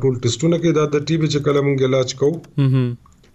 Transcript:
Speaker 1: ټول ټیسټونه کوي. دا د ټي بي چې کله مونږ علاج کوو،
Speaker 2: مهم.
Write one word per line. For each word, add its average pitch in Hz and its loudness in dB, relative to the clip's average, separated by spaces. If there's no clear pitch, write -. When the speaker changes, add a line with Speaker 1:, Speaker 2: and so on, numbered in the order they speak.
Speaker 1:
ټول 131 0
ټیسټونه 160 0
کوي. 165 0
دا 151 2
د 147 -2
ټي 165 0
بي 156 0
چې 147 0
کله 143 2
مونږ 139 0
علاج 131 0
کوو، 156 0
Speaker 2:
مهم. 127 0